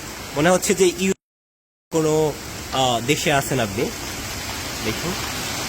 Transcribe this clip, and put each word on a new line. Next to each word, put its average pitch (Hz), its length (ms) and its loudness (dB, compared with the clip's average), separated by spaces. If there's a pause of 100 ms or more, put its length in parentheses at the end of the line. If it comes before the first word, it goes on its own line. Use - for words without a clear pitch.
(360)
মনে 151 140 4
হচ্ছে 185 240 4
যে 180 240 6
ইউ-, 190 160 2 (800)
কোনো, 156 400 4 (400)
আহ, 127 340 4
দেশে 151 260 2
আছেন 139 280 2
আপনি। 107 240 0 (1000)
দেখুন 113 280 -4 (560)